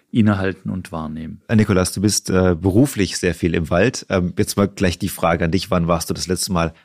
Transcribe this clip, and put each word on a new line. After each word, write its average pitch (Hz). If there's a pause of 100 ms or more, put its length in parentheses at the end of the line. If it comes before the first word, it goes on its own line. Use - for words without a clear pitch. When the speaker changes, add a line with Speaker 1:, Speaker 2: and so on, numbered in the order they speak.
(120)
Speaker 1:
Innehalten 101
und 92
Wahrnehmen. 80
Speaker 2:
Herr -
Nikolas, 92
du -
bist, 98
äh, 92
beruflich 95
sehr 87
viel 85
im 85
Wald. 101
Ähm, 90
jetzt -
mal 101
gleich 90
die 95
Frage 85
an 82
dich. 92
Wann 87
warst 82
du 90
das 76
letzte 92
Mal 82 (120)